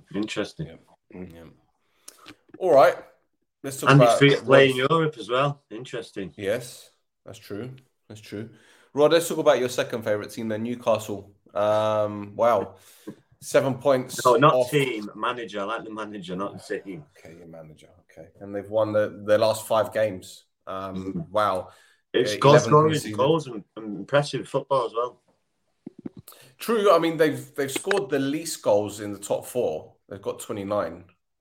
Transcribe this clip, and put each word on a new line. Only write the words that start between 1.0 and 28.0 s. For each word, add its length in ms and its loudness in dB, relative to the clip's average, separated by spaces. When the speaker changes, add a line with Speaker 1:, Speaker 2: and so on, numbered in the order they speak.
Speaker 2:
Mm, 180 -14
yeah. 1000 -20
All 160 4
right. 220 8
Let's 160 -10
talk 120 4
Speaker 1:
And 120 10
Speaker 2:
about 80 8
Speaker 1:
he's 80 4
free 160 6
to 80 -2
play 280 6
in 80 -4
Speaker 2:
Rod's 120 0
Speaker 1:
Europe 280 0
as 120 -12
well. 400 -2
Interesting. 680 -12
Speaker 2:
Yes, 540 -6
that's 140 -18
true. 320 -12
That's 120 -20
true. 300 -12
Rod, 200 4
let's 160 2
talk 100 -4
about 220 4
your 80 0
second 340 -6
favourite 280 -2
team 180 -8
then, 160 -6
Newcastle. 680 -4
Um, 800 0
wow. 400 2
Seven 320 0
points 500 0
Speaker 1:
No, 120 6
not 180 6
Speaker 2:
off. 160 0
Speaker 1:
team, 440 -2
manager. 460 -8
I 40 -6
like 200 -8
the 80 -16
manager, 440 -12
not 180 -8
the 140 -8
team. 240 -14
Speaker 2:
Okay, 180 -20
your 100 -20
manager. 420 -20
Okay. 180 -20
And 140 -12
they've 140 -8
won 240 0
the, 340 0
their 120 4
last 280 0
five 260 0
games. 520 -4
Um, 460 -10
Speaker 1:
Mm. 180 -8
Speaker 2:
wow. 380 0
Speaker 1:
It's 200 0
Speaker 2:
Uh, 40 -6
Speaker 1:
goal 140 6
Speaker 2:
11 160 6
Speaker 1:
scoring, 240 4
Speaker 2:
conceded. 240 -6
Speaker 1:
goals 300 0
and, 180 -12
and 220 -10
impressive 500 -4
football 380 -2
as 80 -10
well. 260 -6
Speaker 2:
True. 340 4
I 60 8
mean, 200 0
they've, 360 0
they've 160 -4
scored 400 -4